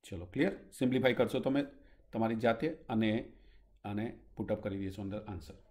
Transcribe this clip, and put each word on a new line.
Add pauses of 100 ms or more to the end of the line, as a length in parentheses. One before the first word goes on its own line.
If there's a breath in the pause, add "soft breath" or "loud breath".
ચલો,
ક્લિયર? (180)
સિમ્પ્લિફાય
કરશો
તમે (500 soft breath)
તમારી
જાતે (260)
અને (720 soft breath)
આને (300)
પુટ
અપ
કરી
દેશો
અંદર (100)
આન્સર. (160)